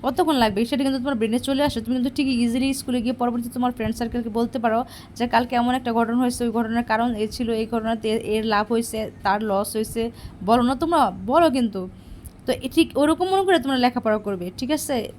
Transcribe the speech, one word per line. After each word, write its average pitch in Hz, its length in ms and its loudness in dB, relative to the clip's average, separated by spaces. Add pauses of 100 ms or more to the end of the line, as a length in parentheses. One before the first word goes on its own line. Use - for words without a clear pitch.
কতক্ষণ 302 380 2
লাগবে 214 180 2 (100)
সেটা 277 160 0
কিন্তু 269 160 0
তোমার 277 180 -2
ব্রেনে 226 280 0
চলে 269 200 2
আসে। 285 160 -4
তুমি 240 140 -2
কিন্তু 262 180 0
ঠিকই 269 180 0 (100)
ইজিলি 247 240 0 (120)
স্কুলে 247 240 -2
গিয়ে 247 160 0
পরবর্তীতে 240 360 -2
তোমার 247 200 0
ফ্রেন্ড 220 220 -2
সার্কেলকে 233 400 -4
বলতে 240 260 -2
পারো 226 160 0 (380)
যে 233 60 0 (100)
কালকে 240 260 2
এমন 247 180 2
একটা 247 200 -4
ঘটনা 233 240 2
হয়েছে, 247 240 -2
ওই 233 100 -2
ঘটনার 233 360 -2
কারণ 233 160 2 (140)
এ - 20 2 (100)
ছিল, 233 140 -4 (120)
এই 226 120 -2
ঘটনাতে 220 360 -2 (260)
এর 220 180 0
লাভ 208 220 2
হয়েছে, 226 240 -2 (260)
তার 202 140 2 (120)
লস 202 260 0
হয়েছে, 226 260 -2 (460)
বলো 233 200 6
না 269 140 2
তোমরা, 330 180 2 (300)
বলো 330 260 6
কিন্তু। 208 240 0 (680)
তো - 40 -2 (160)
এ - 100 -6
ঠিক 320 120 6 (120)
ওরকম 311 320 4
মনে 392 140 4
করে 370 180 6
তোমরা 269 200 2
লেখাপড়া 226 420 2
করবে, 185 200 -4 (120)
ঠিক 262 180 -4
আছে? 294 200 -2 (220)